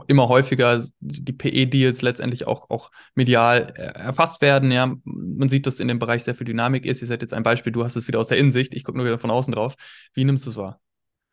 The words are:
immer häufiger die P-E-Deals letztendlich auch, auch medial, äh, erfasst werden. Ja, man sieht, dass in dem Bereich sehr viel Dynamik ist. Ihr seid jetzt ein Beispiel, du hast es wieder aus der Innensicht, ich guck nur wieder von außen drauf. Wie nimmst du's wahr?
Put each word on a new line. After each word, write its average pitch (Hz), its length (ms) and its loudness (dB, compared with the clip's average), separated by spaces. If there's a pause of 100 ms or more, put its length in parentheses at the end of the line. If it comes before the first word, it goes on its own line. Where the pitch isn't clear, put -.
immer 135 220 4
häufiger 123 560 2 (160)
die 139 320 -10
P-E-Deals 131 720 0
letztendlich 123 440 -4
auch, - 240 -6
auch - 220 -8 (240)
medial, 120 600 4
äh, - 60 -12 (160)
erfasst 160 420 -2
werden. 139 300 4
Ja, 127 320 2
man - 460 -4
sieht, 139 180 2
dass 131 140 -4
in 117 80 -2
dem 120 100 -2
Bereich 117 240 0
sehr 123 140 -4
viel 123 100 -8
Dynamik 120 400 -2
ist. 127 160 -2
Ihr 120 60 -10
seid 120 140 -6
jetzt 117 120 -10
ein 113 80 -4
Beispiel, 117 300 0
du 117 100 -2
hast 123 140 -4
es 113 100 -6
wieder 113 140 0
aus 113 80 -2
der 120 100 2
Innensicht, 131 360 2
ich - 100 -12
guck - 100 -8
nur 123 120 -2
wieder 117 120 -2
von 117 140 -2
außen 127 200 -2
drauf. 110 220 -4 (400)
Wie 131 100 0
nimmst 135 220 0
du's 110 100 -12
wahr? 98 240 -10 (520)